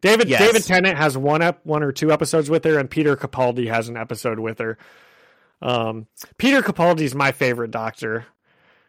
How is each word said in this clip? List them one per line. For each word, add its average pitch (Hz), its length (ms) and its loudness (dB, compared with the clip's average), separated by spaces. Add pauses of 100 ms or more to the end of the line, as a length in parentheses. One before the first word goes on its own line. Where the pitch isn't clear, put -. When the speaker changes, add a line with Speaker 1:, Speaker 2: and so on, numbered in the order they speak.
Speaker 1:
David, 214 280 4
Speaker 2:
Yes. 123 120 4
Speaker 1:
David 220 240 4
Tennant 185 320 2
has 143 220 0
one 147 240 0
ep-, 170 240 -2
one 151 160 -2
or 143 100 -2
two 156 200 0
episodes 151 360 0
with 156 160 0
her, 156 140 2
and 139 100 -2
Peter 147 280 2
Capaldi 123 520 -2
has 113 200 -2
an 117 80 -12
episode 113 420 -6
with 110 220 -6
her. 113 180 -6 (840)
Um, 113 440 -4 (320)
Peter 269 240 2
Capaldi's 165 520 0
my 139 180 0
favorite 120 380 -2
Doctor. 113 560 -8 (640)